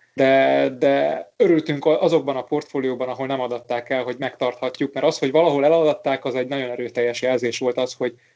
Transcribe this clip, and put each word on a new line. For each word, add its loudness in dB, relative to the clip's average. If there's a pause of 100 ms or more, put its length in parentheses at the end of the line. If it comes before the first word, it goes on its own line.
(140)
de, 4 (100)
de 0
örültünk 2
azokban 2
a -4
portfólióban, -4
ahol -6
nem -4
adatták -6
el, 0
hogy -6
megtarthatjuk, -4
mert -2
az, 0
hogy -2
valahol 4
eladatták, 2
az -4
egy -4
nagyon -6
erőteljes -4
jelzés 0
volt -2
az, -2
hogy -4 (220)